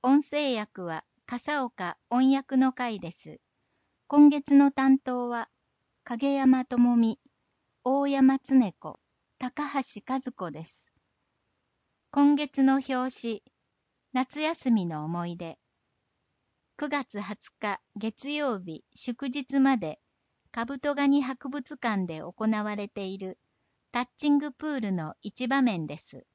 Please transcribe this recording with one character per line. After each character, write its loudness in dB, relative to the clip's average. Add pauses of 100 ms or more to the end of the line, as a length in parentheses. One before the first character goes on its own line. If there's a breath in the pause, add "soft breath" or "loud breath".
音 4
声 -2
訳 -8
は -8 (220)
笠 -6
岡 -8 (140)
音 4
訳 -2
の 4
会 -6
で -10
す。 -20 (640)
今 10
月 2
の 8
担 4
当 -4
は、 -6 (540)
影 -2
山 4
智 2
美、 2 (680)
大 0
山 4
恒 4
子、 -14 (380)
高 -6 (180)
橋 -14
和 -4
子 -10
で -14
す。 -20 (1200)
今 4
月 -2
の 4
表 -4
紙、 -6 (680)
夏 -4
休 -2
み 4
の -6
思 -6
い -8
出。 -12 (1200)
九 -8
月 -8
二 -10
十 -20
日 -8 (160)
月 -10
曜 -4
日 -14 (100)
祝 -8
日 -2
ま 4
で、 -8 (500)
カ -8
ブ -10
ト -4
ガ 0
ニ 4
博 -8
物 -10
館 -2
で -8
行 -10
わ -4
れ -8
て -10
い -8
る -12 (520)
タ -4
ッ -4 (100)
チ -2
ン 6
グ -4
プ -10
ー -4
ル -2
の -4
一 -8
場 2
面 0
で -12
す。 -20